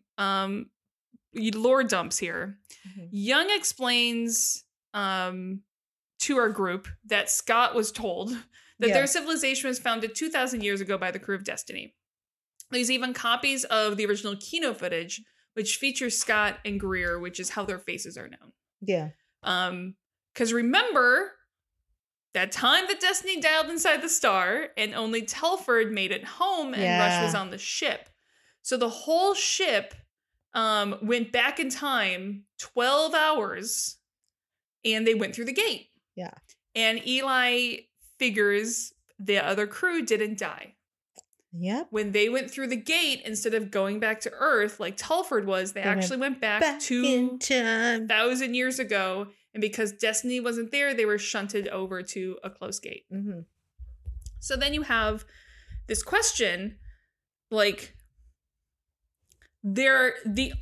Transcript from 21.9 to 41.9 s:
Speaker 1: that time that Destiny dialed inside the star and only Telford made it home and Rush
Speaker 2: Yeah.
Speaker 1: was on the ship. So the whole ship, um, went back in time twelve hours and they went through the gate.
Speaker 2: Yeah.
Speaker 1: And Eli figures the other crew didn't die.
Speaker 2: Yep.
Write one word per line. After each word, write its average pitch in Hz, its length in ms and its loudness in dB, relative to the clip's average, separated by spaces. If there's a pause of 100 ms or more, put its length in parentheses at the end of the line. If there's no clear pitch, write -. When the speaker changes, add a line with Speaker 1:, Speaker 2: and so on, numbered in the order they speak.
Speaker 1:
that 190 180 0
time 339 360 4
that 392 120 -2
Destiny 370 400 0
dialed 311 300 4
inside 320 320 2
the 339 60 -4
star 208 680 2
and 214 180 -2
only 226 280 -2
Telford 254 720 2
made 190 200 -2
it 180 120 -4
home 330 500 -2
and 202 80 0
Rush 180 300 4
Speaker 2:
Yeah. 175 120 4
Speaker 1:
was 170 100 0
on 190 160 -2
the 175 80 -10
ship. - 500 -4 (540)
So - 140 0
the 233 140 0
whole 349 440 2
ship, 320 600 0 (580)
um, 202 500 0
went 233 300 0
back 254 260 2
in 269 120 -2
time 202 760 -2 (140)
twelve 277 560 2
hours 302 840 0 (840)
and 220 220 2
they 226 80 6
went 208 200 0
through 233 120 -6
the 269 60 -4
gate. 381 360 -2 (260)
Speaker 2:
Yeah. 180 200 -10 (400)
Speaker 1:
And 226 320 2
Eli 247 720 2 (400)
figures 214 720 2 (260)
the 202 200 2
other 196 280 2
crew 339 380 0
didn't 214 340 0
die. - 360 -10 (800)
Speaker 2:
Yep. 190 380 -4